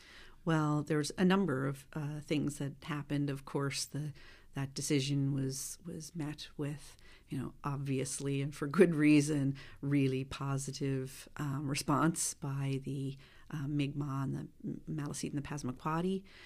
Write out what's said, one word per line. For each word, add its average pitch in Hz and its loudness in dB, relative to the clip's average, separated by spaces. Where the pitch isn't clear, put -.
Well, 151 2
there's 151 0
a 185 4
number 170 4
of, 139 -6
uh, 151 -6
things 147 -2
that 139 -6
happened. 143 -2
Of 135 -4
course, 139 -2
the, 143 -6
that 135 -4
decision 139 2
was, 135 -4
was 170 -10
met 151 -6
with, 147 -6
you 147 -6
know, - -6
obviously 139 -2
and 143 -4
for 151 -4
good 170 8
reason, 147 6
really 135 2
positive, 135 -4
um, 143 -2
response 143 2
by 139 -2
the, 135 -4
uh, 147 -4
Mi'kmaq 143 0
and 139 -2
the 151 -6
M-, - -6
Maliseet 151 -4
and 147 0
the 139 -2
Passamaquoddy 160 -2